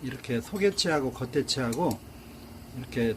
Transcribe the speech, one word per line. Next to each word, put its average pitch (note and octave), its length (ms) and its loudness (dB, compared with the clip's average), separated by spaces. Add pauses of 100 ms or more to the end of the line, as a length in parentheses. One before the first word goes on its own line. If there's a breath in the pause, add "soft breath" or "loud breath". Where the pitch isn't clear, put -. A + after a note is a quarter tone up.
이렇게 B2+ 380 -2
속에치하고 F3 680 2
겉에치하고 B2+ 840 2 (800)
이렇게 A#2 400 0